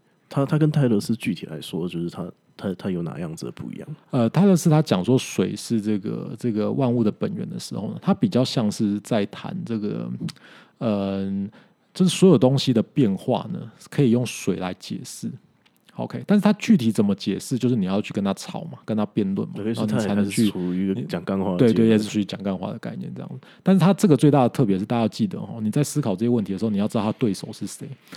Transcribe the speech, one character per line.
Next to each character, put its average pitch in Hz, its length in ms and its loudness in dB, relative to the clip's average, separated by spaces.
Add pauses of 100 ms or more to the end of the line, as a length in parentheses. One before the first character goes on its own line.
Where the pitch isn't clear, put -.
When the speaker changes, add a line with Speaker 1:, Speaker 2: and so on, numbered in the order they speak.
(280)
Speaker 1:
他， 139 180 0
他 156 100 0
跟 151 140 4
泰 139 160 2
勒 107 140 2
斯 113 160 -2
具 - 180 -4
体 - 120 -10
来 78 140 -10
说， 87 280 -6
就 85 120 -6
是 85 80 -4
他， 87 220 -10 (260)
他， 98 180 -6
他 - 140 -8
有 87 140 -2
哪 80 160 -6
样 82 160 -8
子 - 120 -10
的 58 40 -8
不 - 220 -12
一 - 60 -12
样？ - 180 -14 (140)
Speaker 2:
呃， 117 200 2
泰 190 160 4
勒 196 80 6
斯 165 160 2
他 151 100 6
讲 95 240 0
说 123 140 4
水 101 380 -2
是 113 260 -2
这 107 160 0
个， 104 400 -8
这 120 140 -2
个 104 180 -2
万 127 220 0
物 120 100 2
的 104 80 2
本 107 240 -4
源 - 160 -8
的 - 80 -10
时 - 160 -12
候 214 140 -6
呢， 214 120 -8
他 202 140 2
比 - 140 2
较 123 160 2
像 110 260 0
是 101 300 0
在 104 260 -2
谈 - 380 -10
这 113 160 -4
个， 104 280 -6 (680)
嗯， 98 720 -2 (420)
就 185 120 2
是 180 40 4
所 185 200 6
有 156 100 8
东 135 180 4
西 131 160 2
的 113 80 4
变 104 360 2
化 - 360 -4
呢， 117 160 -10 (220)
可 143 140 2
以 113 80 6
用 123 120 2
水 95 320 -4
来 92 180 -6
解 - 280 -10
释。 - 260 -12 (680)
OK， 120 300 -8
但 208 120 4
是 190 40 4
他 208 100 6
具 208 240 4
体 113 160 4
怎 110 100 4
么 98 120 2
解 - 240 -2
释， 127 200 -4
就 123 120 2
是 127 40 2
你 98 120 2
要 98 160 0
去 - 100 -10
跟 101 100 -2
他 98 120 0
吵 - 300 -12
嘛， 127 200 -14
跟 113 100 -4
他 107 120 0
辩 104 280 -2
论 104 140 -4
嘛， 90 100 -14
Speaker 1:
OK， 107 140 -4
Speaker 2:
然 110 40 -6
后 110 100 -2
你 107 60 -4
才 101 220 0
能 101 140 2
去 104 220 2
Speaker 1:
所 90 100 -4
以 90 60 -2
他 - 20 -2
也 - 0 -
开 - 0 -
始 - 0 -
处 90 60 -2
于 95 160 0
一 98 40 -2
个 123 100 -4
讲 87 200 -8
干 98 140 -2
话 95 140 0
的 87 40 -2
Speaker 2:
对， 117 120 6
对， 110 40 6
Speaker 1:
阶 - 40 -2
段。 113 120 6
Speaker 2:
也 110 80 6
是 107 80 2
属 104 140 -4
于 98 80 2
讲 - 160 -10
干 98 120 -4
话 101 160 -8
的 117 80 -10
概 113 180 -10
念 92 180 -10
这 - 60 -12
样 - 100 -12
子。 131 180 -16 (140)
但 190 120 4
是 185 60 6
他 185 140 6
这 - 120 2
个 156 80 6
最 143 160 6
大 135 120 6
的 117 80 6
特 - 120 0
别 98 160 2
是， 101 60 -4
大 120 120 -2
家 117 40 0
要 110 80 2
记 107 180 -2
得 92 120 -6
哦， 113 240 -10
你 107 80 -2
在 147 120 2
思 147 200 -2
考 107 120 -2
这 110 120 -2
些 - 20 2
问 117 160 2
题 98 80 -4
的 95 60 -4
时 113 80 -2
候， 110 40 0
你 101 60 0
要 101 100 2
知 113 120 -2
道 101 40 0
他 107 100 0
对 104 200 0
手 - 180 -8
是 107 160 -10
谁。 - 220 -14 (280)